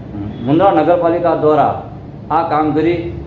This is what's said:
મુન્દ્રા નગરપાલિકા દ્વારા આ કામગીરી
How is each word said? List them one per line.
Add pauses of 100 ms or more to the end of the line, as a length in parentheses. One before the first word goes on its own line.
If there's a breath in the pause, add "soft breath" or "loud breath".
(460)
મુન્દ્રા
નગરપાલિકા
દ્વારા (580)
આ
કામગીરી (260)